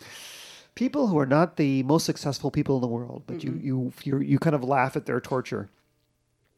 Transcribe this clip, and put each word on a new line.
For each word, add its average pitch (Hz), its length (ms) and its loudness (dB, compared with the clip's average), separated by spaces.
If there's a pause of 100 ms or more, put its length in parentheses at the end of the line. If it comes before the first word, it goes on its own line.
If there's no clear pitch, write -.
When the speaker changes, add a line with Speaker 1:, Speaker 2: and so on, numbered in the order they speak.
(760)
Speaker 1:
people 262 320 0
who 180 140 2
are 135 60 2
not 160 300 4
the 135 280 2
most 156 200 4
successful 143 460 -4
people 143 240 0
in 127 60 0
the 123 80 0
world, 120 400 -6
but - 160 -8
you, 131 80 -4
Speaker 2:
Mm-mm. 156 120 -6
Speaker 1:
you, 127 280 -2 (100)
you, 135 160 0
you 139 220 4
kind 156 160 4
of 127 80 -2
laugh 131 320 2
at 143 100 -6
their 127 140 -2
torture. 113 480 -4 (880)